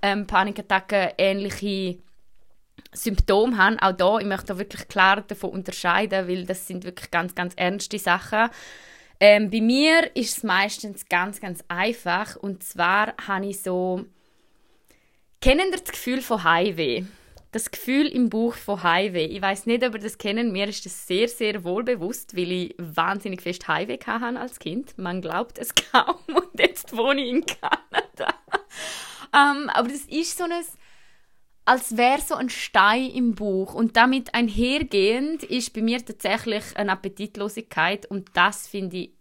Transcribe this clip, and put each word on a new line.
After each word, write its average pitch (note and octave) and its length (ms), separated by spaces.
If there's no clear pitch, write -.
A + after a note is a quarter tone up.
ähm, G3+ 220
Panikattacken G3 880
ähnliche G3 800
Symptome G#3+ 640
haben. G3+ 220
Auch F#3+ 140
da, F#3+ 260
ich G3+ 80
möchte F#3+ 200
da F3+ 120
wirklich - 280
klar G3 340
davon F#3+ 280
unterscheiden, F#3+ 760
weil F3+ 180
das F#3 220
sind F3+ 160
wirklich F3+ 260
ganz, F3 240
ganz F3+ 220
ernste F#3+ 420
Sachen. G3+ 520
Ähm, G#3 300
bei A3 120
mir D#4 540
ist A#3 220
es - 60
meistens G3+ 680
ganz, F#3 320
ganz F#3 280
einfach. F#3+ 680
Und G3 280
zwar F#3+ 520
habe G3 200
ich G3 140
so, F#3 440
kennen E4+ 300
ihr F4+ 80
das - 120
Gefühl C4 300
von G#3+ 220
Heimweh? E3+ 640
Das A3 200
Gefühl C#4 360
im B3 220
Bauch A3+ 240
von F#3+ 300
Heimweh. F3+ 420
Ich F#3+ 160
weiss G3 240
nicht, A#3 180
ob A#3 120
ihr G#3 60
das G#3 180
kennt. A3 320
Mir G3 160
ist G3+ 180
das - 220
sehr, G3+ 200
sehr G#3+ 360
wohl F#3 200
bewusst, A3+ 520
weil F3+ 160
ich F3+ 260
wahnsinnig F3+ 640
fest F3 260
Heimweh F#3 380
hatte A#3 340
als B3 200
Kind. A3 400
Man F#3 220
glaubt F3 360
es - 180
<laughs> - 160
kaum. - 260
Und E4+ 320
jetzt - 360
wohne C4+ 280
ich A#3+ 80
in D4+ 140
Kanada. - 920
Ähm, C#4+ 360
aber A#3+ 200
das C#4 120
ist - 360
so F4+ 80
ein, E4+ 60
als B3 320
wäre B3+ 240
so - 140
ein B3+ 140
Stein A3+ 600
im A#3+ 260
Bauch. F#3+ 380
Und A3+ 240
damit B3+ 360
einhergehend A#3+ 1120
ist A#3+ 300
bei A3 80
mir A#3+ 220
tatsächlich G#3+ 600
eine G3+ 180
Appetitlosigkeit. G3+ 1120
Und G3 280
das F#3+ 340
finde F#3 300
ich F3 240